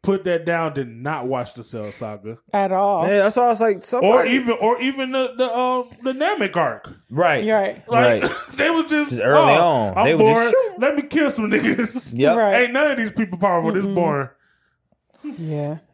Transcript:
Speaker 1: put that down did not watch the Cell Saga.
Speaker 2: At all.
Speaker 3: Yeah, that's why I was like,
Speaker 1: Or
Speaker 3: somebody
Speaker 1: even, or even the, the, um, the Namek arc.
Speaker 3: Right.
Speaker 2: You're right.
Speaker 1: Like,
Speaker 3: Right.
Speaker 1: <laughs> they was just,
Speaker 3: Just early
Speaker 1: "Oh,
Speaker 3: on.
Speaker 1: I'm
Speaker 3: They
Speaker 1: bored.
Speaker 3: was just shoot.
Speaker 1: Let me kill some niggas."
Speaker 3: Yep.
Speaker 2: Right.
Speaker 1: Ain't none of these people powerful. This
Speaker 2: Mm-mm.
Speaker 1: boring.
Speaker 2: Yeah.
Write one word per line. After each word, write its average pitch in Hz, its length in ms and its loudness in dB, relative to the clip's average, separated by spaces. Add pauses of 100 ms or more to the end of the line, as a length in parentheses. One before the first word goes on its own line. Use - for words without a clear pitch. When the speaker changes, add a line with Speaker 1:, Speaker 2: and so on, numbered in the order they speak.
Speaker 1:
put 196 240 -2
that 170 220 -2
down 165 260 -2
did 135 160 -6
not 127 380 -8
watch 127 280 -4
the 120 80 -16
Cell 107 280 -10
Saga. 107 480 -12 (140)
Speaker 2:
At 196 200 0
all. 190 340 0
Speaker 3:
Yeah, 202 120 2
that's 202 180 2
why 247 80 2
I 240 40 4
was 220 120 0
like, 214 180 2
Speaker 1:
Or - 40 -16
Speaker 3:
somebody 233 480 4
Speaker 1:
even, 240 280 0
or 233 220 0
even 262 320 -4
the, 254 240 -2
the, 240 180 -2
um, 254 300 -2 (180)
the 262 100 -2
Namek 277 440 -2
arc. 131 340 -2 (200)
Speaker 3:
Right. 151 340 0
Speaker 2:
You're 220 140 2
right. - 300 -4
Speaker 1:
Like, 240 340 2
Speaker 3:
Right. - 100 -4 (100)
Speaker 1:
<laughs> - 120 -18
they 277 160 0
was 320 180 -2
just, 294 220 -2
Speaker 3:
Just 117 120 -4
early 139 320 6
Speaker 1:
"Oh, 165 120 4
Speaker 3:
on. 113 320 0
Speaker 1:
I'm - 80 2
Speaker 3:
They 151 80 4
Speaker 1:
bored. 214 140 6
Speaker 3:
was 226 100 4
just 233 140 2
shoot. 480 260 2
Speaker 1:
Let 277 180 0
me 285 60 -4
kill 294 260 0
some 214 220 -4
niggas." 220 680 -2
Speaker 3:
Yep. 151 220 4
Speaker 2:
Right. 220 240 4
Speaker 1:
Ain't 240 100 -2
none 285 200 2
of 254 40 -2
these 220 160 -4
people 185 260 -4
powerful. 175 340 0
This 196 140 -2
Speaker 2:
Mm-mm. 196 100 -4
Speaker 1:
boring. 147 320 0 (960)
Speaker 2:
Yeah. 156 540 -8 (160)